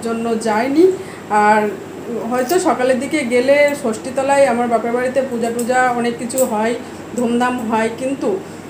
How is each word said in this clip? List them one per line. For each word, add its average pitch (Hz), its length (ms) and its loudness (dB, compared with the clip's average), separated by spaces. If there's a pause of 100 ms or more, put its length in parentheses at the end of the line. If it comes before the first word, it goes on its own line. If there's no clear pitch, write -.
জন্য 226 180 -2 (220)
যাইনি। 269 380 4 (600)
আর 214 160 6 (680)
হয়তো 254 240 0 (120)
সকালের 254 360 2
দিকে 294 160 -2 (140)
গেলে 254 220 4 (280)
ষষ্ঠীতলায় 269 680 0
আমার 240 200 0
বাপের 233 240 0
বাড়িতে 254 220 0 (100)
পূজা 233 260 -2
টুজা 240 240 0 (200)
অনেক 233 220 0
কিছু 254 180 -4 (120)
হয়, 220 220 0 (440)
ধুমধাম 240 380 0 (140)
হয়, 226 200 0 (120)
কিন্তু 262 280 -2 (400)